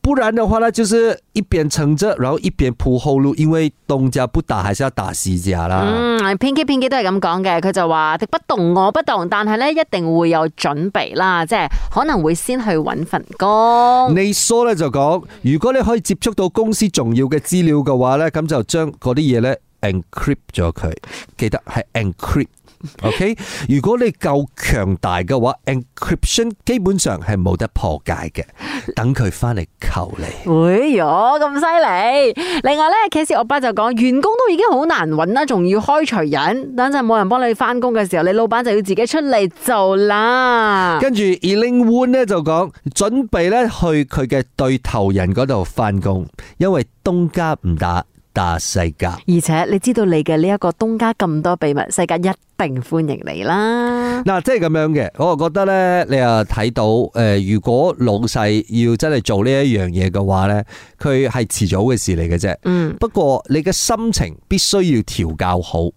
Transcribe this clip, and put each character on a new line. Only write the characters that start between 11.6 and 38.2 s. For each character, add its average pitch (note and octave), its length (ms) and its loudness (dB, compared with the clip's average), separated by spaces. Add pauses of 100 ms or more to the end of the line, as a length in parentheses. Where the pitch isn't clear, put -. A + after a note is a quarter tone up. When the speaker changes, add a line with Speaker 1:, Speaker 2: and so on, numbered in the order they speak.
Speaker 2:
可 A#3 120 0
能 C#4 180 0
會 D#3 100 2
先 B3 280 -4
去 A3 100 -2
搵 D#3 340 -2
份 E3 220 -6 (100)
工。」 A#3 800 4
Speaker 1:
你 G3 160 0
說 A#3 340 2
呢， A3+ 100 2
就 D#3 160 0
講， D3+ 320 0 (180)
如 C#3 160 2
果 A#3 140 2
你 C4 80 2
可 A3+ 160 2
以 A3 40 0
接 F#3+ 140 -2
觸 - 180 -4
到 F#3+ 160 0
公 A3 240 0
司 G#3+ 160 0
重 A#2 280 -2
要 C3 100 2
嘅 C3+ 140 0
資 F3 240 0
料 D3+ 140 4
嘅 C3+ 200 0
話 B2+ 160 2
呢， D#3 160 0
噉 D#3+ 160 -4
就 D3 160 -2
將 D#3 300 -2
嗰 B2+ 200 -4
啲 B2 40 0
嘢 C3+ 240 2
呢， B2+ 120 0 (280)
encrypt G2+ 560 -4 (180)
咗 E2+ 160 0
佢， D#2+ 220 -6 (440)
記 A2 140 -2
得 - 160 -4
係 - 160 -6 (120)
encrypt。 A2 520 -2 (560)
OK， F#3 320 -2 (340)
如 C3+ 120 2
果 G#3 160 2
你 B3 160 2
夠 C#3+ 420 -2
強 F#2+ 420 -2
大 F2+ 260 -2
嘅 A#2+ 180 0
話， B2 140 0 (100)
encryption D#3+ 880 -2 (120)
基 B3 140 0
本 G3 180 0
上 B2 220 -2
係 - 160 -4
冇 F#2 220 0
得 A2+ 120 -2
破 D#2 360 -2
解 - 80 -4 (160)
嘅， - 160 -10 (500)
等 A#2+ 200 0
佢 A2 180 -2
返 A#2+ 240 -4
嚟 F2+ 80 -4 (160)
求 F2 380 -4
你。 - 60 -8
Speaker 2:
哎 F3+ 800 2
喲， G#3 380 2
咁 D4 140 0
犀 C#4+ 100 0
利！ C#4+ 1000 2
另 C#4+ 160 2
外 D#4 100 4
呢， F4 60 4 (160)
Casey D#4 240 0
歐 A#3+ 100 0
巴 C4+ 140 0
就 C4 120 0
講， G#3+ 280 0
員 B3+ 220 4
工 F#4 180 2
都 B4 140 4
已 D#4+ 60 0
經 A4+ 100 4
好 C#4+ 160 2
難 C4 240 0
搵 D#3+ 240 0
啦， C4+ 140 2
仲 G3+ 200 0
要 G3 140 2
開 D4 240 2
除 A#3+ 120 -4
人， F3+ 600 -2
等 B3+ 160 0
陣 C#4 100 0
冇 A3+ 140 2
人 G3 120 2
幫 B3 200 2
你 A3+ 60 2
返 B3 260 -2
工 B3 140 0
嘅 G#3+ 140 0
時 F3 100 0
候， D#3 60 2